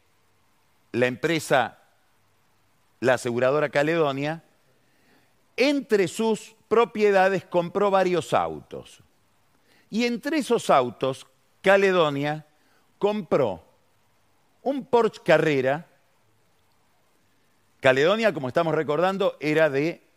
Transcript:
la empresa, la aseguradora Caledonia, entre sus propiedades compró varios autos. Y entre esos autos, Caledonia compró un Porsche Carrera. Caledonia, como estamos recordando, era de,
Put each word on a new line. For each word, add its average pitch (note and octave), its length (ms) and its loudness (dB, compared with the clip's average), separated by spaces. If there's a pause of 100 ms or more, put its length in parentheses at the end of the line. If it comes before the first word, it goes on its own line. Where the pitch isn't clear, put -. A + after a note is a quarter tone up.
(920)
la A#2+ 140 0
empresa, C3+ 720 -2 (1200)
la B2 140 2
aseguradora B2+ 540 -2
Caledonia, D3 760 -2 (1120)
entre A#3 520 0
sus - 460 -4 (140)
propiedades G3+ 760 2
compró F3+ 460 -2
varios F#3 420 0
autos. D#2+ 680 -6 (920)
Y G#3+ 140 -2
entre A#3+ 340 -4
esos A#3 320 0
autos, C3 560 0 (340)
Caledonia D#3 880 2 (520)
compró D#3+ 680 -2 (1000)
un C4 240 -6
Porsche A3+ 380 0
Carrera. D#3 640 2 (1900)
Caledonia, E3+ 520 2
como D3 140 -8
estamos D#3+ 300 -2
recordando, F3 640 -2
era D3+ 300 0
de, D3 320 -4 (140)